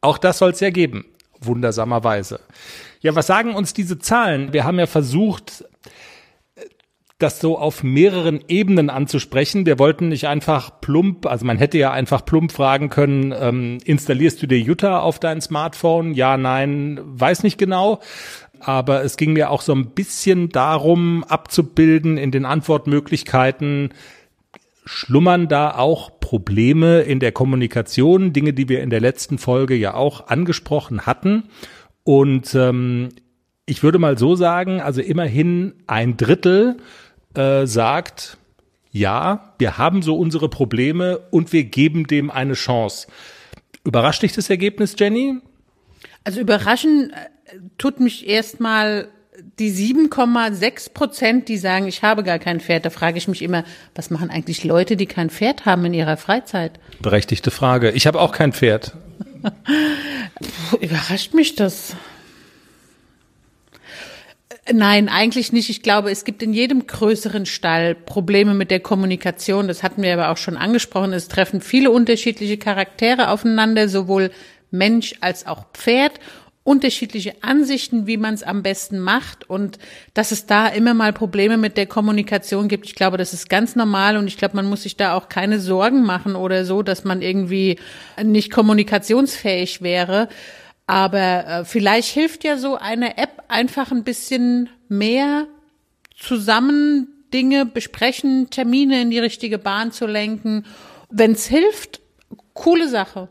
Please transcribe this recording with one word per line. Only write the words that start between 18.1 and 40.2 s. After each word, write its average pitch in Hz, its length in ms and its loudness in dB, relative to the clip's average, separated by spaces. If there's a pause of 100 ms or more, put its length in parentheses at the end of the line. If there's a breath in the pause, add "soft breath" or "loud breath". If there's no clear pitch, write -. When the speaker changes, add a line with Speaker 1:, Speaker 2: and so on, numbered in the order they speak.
Speaker 1:
Aber 135 420 0
es 135 140 -4
ging 156 160 0
mir 151 180 2
auch 139 120 -2
so 156 120 0
ein 131 180 0
bisschen 180 580 0
darum, 160 760 2
abzubilden 160 920 2
in 139 140 -2
den 131 120 0
Antwortmöglichkeiten, 143 1500 0 (920 loud breath)
schlummern 175 640 2
da 147 280 0
auch 143 440 -2
Probleme 131 840 4
in 135 180 0
der 123 120 0
Kommunikation, 131 1000 2
Dinge, 143 200 2
die 131 160 -2
wir 131 120 0
in 131 80 -4
der 113 120 0
letzten 127 360 -2
Folge 131 380 0
ja 104 180 0
auch 143 360 -2
angesprochen 147 760 -2
hatten. 208 440 0 (540 loud breath)
Und, 139 520 4
ähm, 123 540 2 (560)
ich - 180 -4
würde 165 160 6
mal 147 180 2
so 143 180 4
sagen, 180 440 0
also 139 220 -4
immerhin 175 720 0 (120)
ein 117 320 -2
Drittel, 185 600 4 (580 loud breath)
äh, 135 320 2
sagt, 120 720 -2 (540)
ja, 120 680 -2
wir 113 180 0
haben 170 240 2
so 156 140 0
unsere 160 340 0